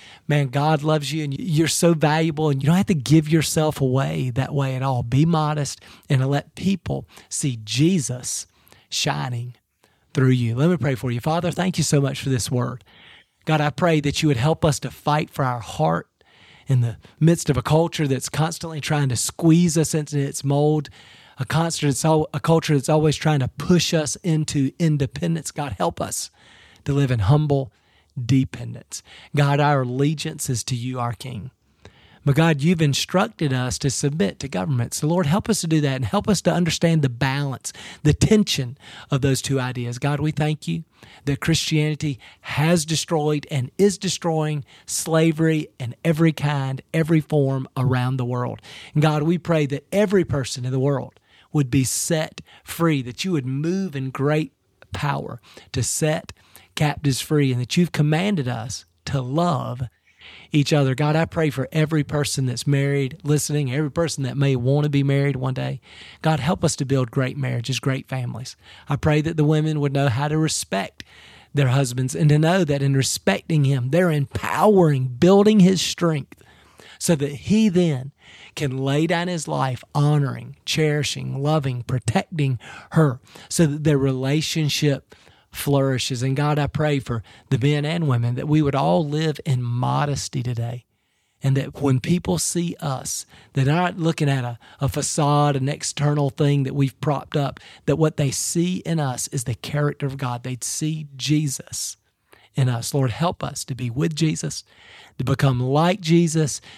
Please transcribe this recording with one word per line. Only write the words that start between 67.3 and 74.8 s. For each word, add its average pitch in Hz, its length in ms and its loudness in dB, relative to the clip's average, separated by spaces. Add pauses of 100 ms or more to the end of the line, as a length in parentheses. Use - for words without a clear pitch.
marriages, 123 420 -4
great 135 280 -4
families. 123 480 -8 (320)
I 143 80 -2
pray 151 260 2
that 160 140 -4
the 156 80 2
women 156 360 2
would 143 120 0
know 139 160 2
how 135 200 0
to 151 100 0
respect - 680 -2 (500)
their 139 160 4
husbands 127 460 0
and 165 140 4
to 151 100 6
know 175 240 4
that 143 180 0
in 139 140 2
respecting 151 720 0
him, 131 240 0
they're 170 220 4
empowering, 151 960 2